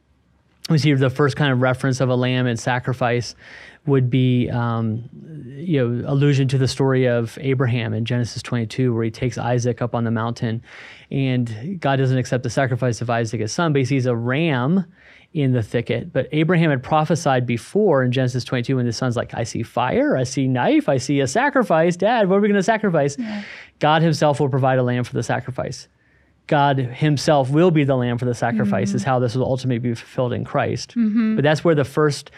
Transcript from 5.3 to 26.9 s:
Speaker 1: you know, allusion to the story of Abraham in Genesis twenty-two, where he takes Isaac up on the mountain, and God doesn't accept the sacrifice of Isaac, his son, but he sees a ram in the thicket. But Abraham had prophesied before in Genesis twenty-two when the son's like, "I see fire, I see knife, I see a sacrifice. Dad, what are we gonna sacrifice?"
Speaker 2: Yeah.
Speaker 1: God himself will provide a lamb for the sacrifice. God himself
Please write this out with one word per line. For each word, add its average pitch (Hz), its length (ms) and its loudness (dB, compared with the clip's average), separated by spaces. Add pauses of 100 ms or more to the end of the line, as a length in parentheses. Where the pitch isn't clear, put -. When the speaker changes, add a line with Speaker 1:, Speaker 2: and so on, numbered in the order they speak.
Speaker 1:
you 160 200 -2
know, 120 340 -2
allusion 139 360 2
to 135 100 0
the 127 80 2
story 131 400 0
of 120 340 -2
Abraham 123 540 -2
in 113 100 -4
Genesis 123 380 -4
twenty-two, 120 500 -2
where 113 120 -2
he 113 80 -4
takes 120 260 -6
Isaac 120 420 -2
up 123 140 -2
on 120 80 -2
the 113 80 0
mountain, 113 500 -2 (520)
and 127 680 -2
God 135 160 0
doesn't 131 220 2
accept 127 240 -2
the 123 80 -6
sacrifice 123 500 -2
of 120 100 -4
Isaac, 117 300 -2
his 110 120 -6
son, 170 200 0
but 143 60 2
he 135 60 2
sees 131 220 0
a 123 100 0
ram 135 680 0 (480)
in 139 200 0
the 123 100 2
thicket. 117 500 -4
But - 200 -2
Abraham 160 380 2
had 135 120 0
prophesied 151 640 0
before 135 560 2
in 127 80 2
Genesis 123 320 0
twenty-two 127 320 -2
when 127 120 0
the 117 60 -2
son's 120 240 -2
like, - 180 -4
"I 117 100 -4
see 110 180 -6
fire, 180 540 0
I 131 80 0
see 131 240 -2
knife, 160 400 2
I 139 80 2
see 139 240 0
a 131 80 2
sacrifice. 202 680 2
Dad, 208 320 2
what 190 80 4
are 202 40 4
we 214 80 2
gonna 202 160 2
sacrifice?" 175 520 0
Speaker 2:
Yeah. 214 280 -8 (340)
Speaker 1:
God 156 240 4
himself 151 380 2
will 147 80 2
provide 131 320 2
a - 20 2
lamb 123 220 0
for - 100 -10
the 123 80 -2
sacrifice. - 640 -6 (600)
God 143 300 4
himself 135 720 2